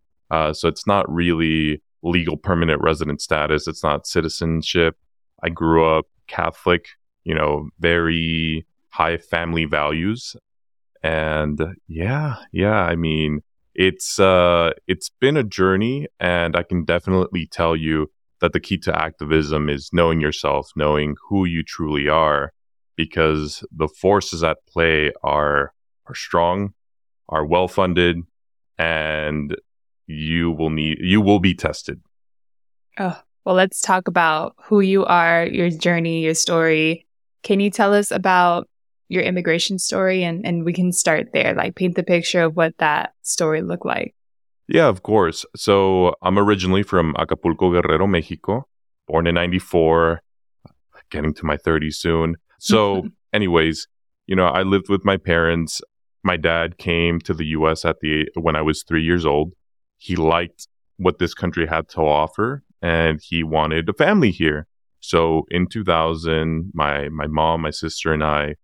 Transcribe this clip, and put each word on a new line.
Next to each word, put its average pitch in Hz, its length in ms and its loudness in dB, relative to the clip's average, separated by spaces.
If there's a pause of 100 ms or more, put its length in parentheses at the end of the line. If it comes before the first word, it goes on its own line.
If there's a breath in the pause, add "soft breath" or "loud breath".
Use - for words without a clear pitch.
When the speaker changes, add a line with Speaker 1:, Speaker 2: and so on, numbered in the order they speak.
(280)
Speaker 1:
Uh, 78 240 0
so 80 140 -4
it's 82 220 -4
not 101 200 0
really 80 720 0 (220)
legal 82 340 0
permanent 82 460 0
resident 76 400 -2
status. 76 460 0
It's - 160 -6
not 73 240 -2
citizenship. 82 880 -2 (480)
I 85 60 -2
grew 82 380 2
up 80 180 2 (200)
Catholic, 87 600 -2 (360)
you 82 140 -4
know, 76 320 -2 (100)
very 82 880 0 (220)
high 82 300 -2
family 82 460 -2
values. 78 680 -2 (720)
And 78 560 -2 (280)
yeah, 117 480 -4 (160)
yeah, 101 280 0
I 85 140 0
mean, 78 460 -2 (340)
it's, 92 460 -2
uh, 87 500 4 (160)
it's - 240 -6 (100)
been 143 160 2
a 139 60 2
journey, 104 640 0 (140)
and 87 340 0
I 87 80 0
can 87 220 -4
definitely 87 680 0
tell 82 240 0
you 78 380 -2 (280)
that 85 120 0
the - 80 -2
key 95 180 -4
to 78 180 -4
activism 78 720 0
is 71 240 -6
knowing 82 280 4
yourself, 73 560 -2
knowing 76 400 0 (120)
who 98 160 0
you 82 200 -2
truly 76 440 -4
are, 76 440 0 (420)
because 78 800 -2
the 78 160 -4
forces 92 560 0
at 80 140 0 (100)
play 80 420 2 (140)
are, 73 480 0 (340)
are 131 80 -16
strong, 90 600 -2 (540)
are 78 160 -2
well-funded, 87 760 0 (580)
and 78 760 -2 (500)
you 80 460 -2
will 78 180 -2
need, 78 300 -2
you 92 200 2
will 101 200 4
be 92 120 2
tested. - 480 -8 (960)
Speaker 2:
Oh, 185 240 -6 (240)
well, 185 120 2
let's 190 240 2
talk 185 260 0
about 165 560 0
who 208 160 2
you 190 260 4
are, 170 420 4
your 175 220 0
journey, 165 520 0
your 160 140 0
story. 160 760 0 (340)
Can 196 160 0
you 196 140 0
tell 202 200 2
us 208 200 2
about 180 560 2 (400)
your 175 140 -2
immigration 175 560 -2
story? 185 460 0
And, 170 220 -6
and 170 180 -2
we 175 80 0
can 180 180 0
start 160 440 0
there, - 200 2
like, - 200 -4
paint 180 220 -2
the 180 60 0
picture 175 420 0
of 160 120 -2
what 160 220 0
that 151 420 0
story 156 400 -2
looked 175 240 -6
like. - 300 -4 (540)
Speaker 1:
Yeah, 156 180 4
of 98 160 0
course. 98 420 2 (100)
So 95 680 4
I'm 92 160 2
originally 98 440 2
from 82 360 0
Acapulco, 82 520 0
Guerrero, 82 360 2
Mexico, 95 600 -2 (400)
born 82 200 0
in 85 80 2
ninety-four, 82 880 2 (880 loud breath)
getting 78 240 -4
to - 100 -10
my 76 140 -2
thirties 78 400 0
soon. 82 380 0 (220)
So 101 480 0 (140)
Speaker 2:
<laughs> - 140 -14
Speaker 1:
anyways, 85 520 0 (400)
you 95 80 -2
know, 92 120 4
I 87 160 2
lived 95 260 0
with 98 160 0
my 98 140 2
parents. 85 640 0 (400)
My 90 160 0
dad 82 400 -2
came 85 420 0
to 92 140 -6
the 80 140 -4
U 78 200 0
S 80 160 -2
at 80 160 0
the, 78 340 -2
when 80 220 0
I 78 60 -2
was 78 200 0
three 82 200 0
years 82 240 0
old. 76 260 0 (460)
He - 180 -6
liked 85 520 0 (280)
what 90 220 0
this - 160 -2
country 82 320 -2
had 80 240 -4
to - 100 -4
offer, 78 640 0 (180)
and 82 420 0
he 82 220 -4
wanted 80 460 0
a - 20 -2
family 165 380 2
here. 76 360 -2 (340)
So 82 500 0
in 90 160 0
two 104 180 -8
thousand, 80 880 -2
my, 73 380 -2
my 76 160 -8
mom, 80 340 0
my 78 100 -4
sister, 80 440 -4
and 76 100 0
I 76 400 -2